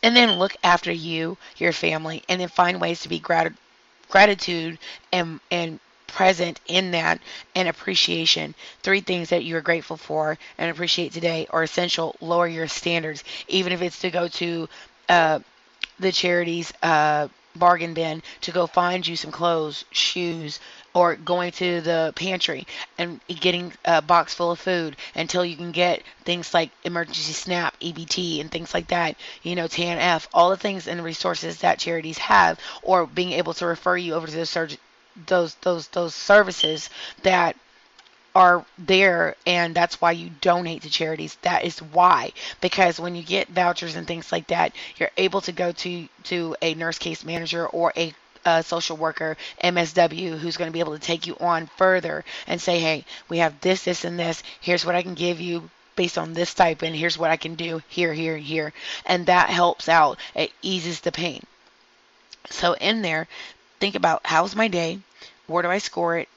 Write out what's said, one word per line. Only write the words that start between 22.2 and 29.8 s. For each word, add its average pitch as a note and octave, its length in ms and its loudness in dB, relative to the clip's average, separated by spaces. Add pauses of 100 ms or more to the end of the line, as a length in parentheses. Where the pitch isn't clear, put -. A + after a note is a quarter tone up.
and F3 320 -6
getting F3 440 -2 (120)
a E3 160 6
box E3 340 4
full F3 180 0
of E3+ 60 -4
food E3 380 -2 (180)
until F3+ 300 -2
you E3+ 120 -6
can E3+ 160 -10
get F3 300 2 (220)
things F3 300 -4
like E3 160 2 (140)
emergency D#3+ 480 -6
snap, F3 480 -4
E E3+ 120 -8
B E3 120 -12
T, E3 360 -4
and D#3 100 -10
things E3 220 -10
like F3 160 -4
that, E3+ 280 0 (260)
you F3 140 -6
know, E3 100 -2
tan E3+ 320 -4